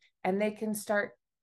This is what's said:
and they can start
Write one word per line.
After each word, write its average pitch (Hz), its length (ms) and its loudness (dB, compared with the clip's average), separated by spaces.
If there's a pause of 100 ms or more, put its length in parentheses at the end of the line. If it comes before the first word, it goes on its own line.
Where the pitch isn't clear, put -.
(240)
and 190 160 2
they 214 120 2
can 214 240 -4
start 208 380 0 (300)